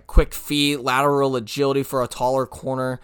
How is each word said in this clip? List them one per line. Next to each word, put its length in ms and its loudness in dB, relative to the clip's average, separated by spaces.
quick 260 4
feet, 460 0
lateral 560 2
agility 480 0
for 180 -2
a 60 -2
taller 380 -2
corner. 580 -6